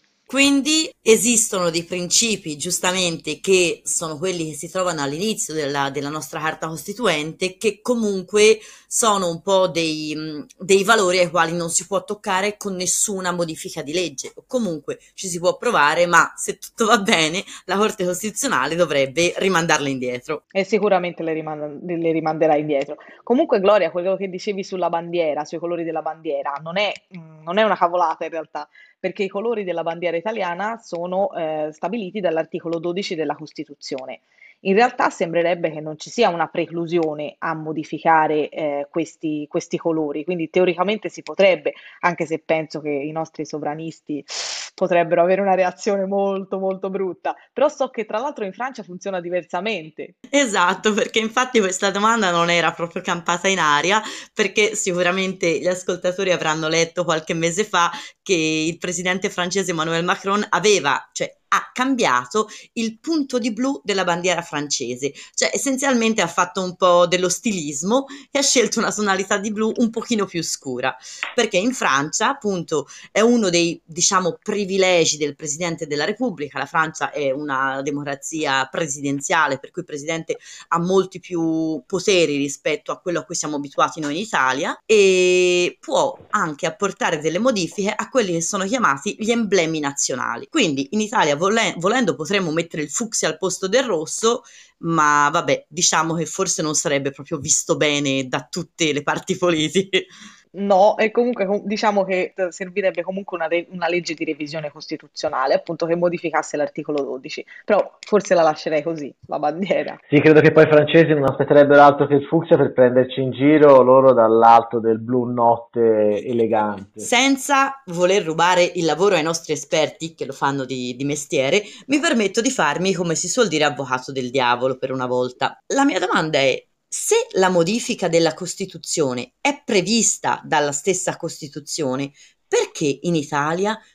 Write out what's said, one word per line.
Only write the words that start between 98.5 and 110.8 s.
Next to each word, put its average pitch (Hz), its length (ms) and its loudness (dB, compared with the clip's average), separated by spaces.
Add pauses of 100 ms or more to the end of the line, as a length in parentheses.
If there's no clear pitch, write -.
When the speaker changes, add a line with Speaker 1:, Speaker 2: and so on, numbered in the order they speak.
Speaker 1:
le 143 100 -4
parti 156 340 -4
politiche. 175 680 0 (540)
Speaker 2:
No, 202 380 4
e 214 140 0
comunque 240 340 0
com-, 202 200 -2
diciamo 208 380 0
che, 185 320 -2
eh, 185 160 -2
servirebbe 185 520 -4
comunque 190 340 -8
una 165 100 -4
re-, 170 220 -2
una 180 180 -6
legge 170 260 -2
di 156 100 -6
revisione 151 480 -6
costituzionale, 147 800 -4
appunto, - 320 -2
che 165 100 0
modificasse 165 640 -2
l'articolo 147 460 -4
dodici, 131 420 -10 (180)
però - 360 0
forse 202 340 2
la 175 80 6
lascerei 156 400 2
così, 151 320 -6 (140)
la 151 120 -6
bandiera. 151 580 -2 (100)
Speaker 3:
Sì, 147 120 6
credo 151 200 8
che 151 120 8
poi 156 120 10
i 151 60 6
francesi 151 440 6